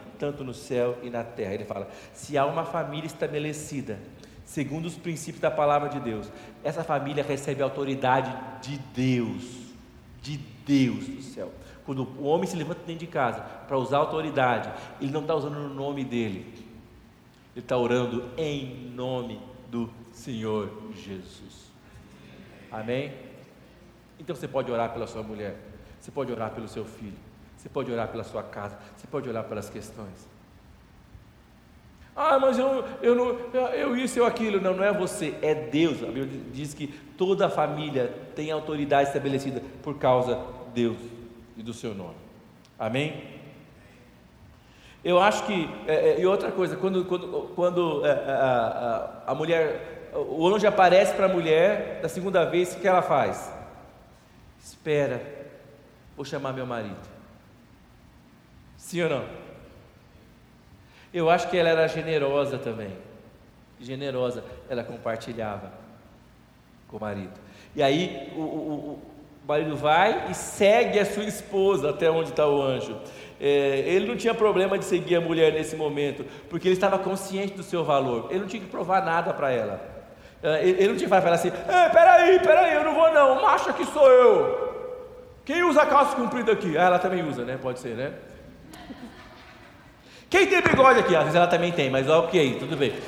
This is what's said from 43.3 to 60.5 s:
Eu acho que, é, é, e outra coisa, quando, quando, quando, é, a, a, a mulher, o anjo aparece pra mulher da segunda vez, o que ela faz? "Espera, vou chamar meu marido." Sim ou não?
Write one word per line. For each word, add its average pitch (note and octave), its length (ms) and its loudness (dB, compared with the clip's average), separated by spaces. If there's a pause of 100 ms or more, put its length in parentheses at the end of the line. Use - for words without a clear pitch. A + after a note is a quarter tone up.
Eu F3 160 4
acho G#3 260 4
que, F3 240 -2 (180)
é, D#3 240 4
é, D#3+ 100 0
e F#3 40 4
outra G3 280 2
coisa, F3+ 240 -2
quando, F#3 260 0
quando, F3 500 -6
quando, F3 520 0
é, D3 60 6
a, B2 1160 0
a, - 40 -2
a C3+ 40 -2
mulher, - 760 -2
o D3 340 -2
anjo G#3 200 2
aparece F#3 480 6
pra F#3+ 120 2
mulher F3 760 2
da D#3 80 -4
segunda F3+ 360 0
vez, F3 300 0
o - 40 -12
que G3+ 80 -2
ela F#3 140 4
faz? A#2+ 500 -2 (1120)
"Espera, C#3+ 600 -2 (920)
vou C#3+ 100 -10
chamar C#3 280 -6
meu C3 120 -8
marido." A2 440 -8 (1700)
Sim - 260 -6
ou D#3+ 60 0
não? B2+ 160 -4 (1900)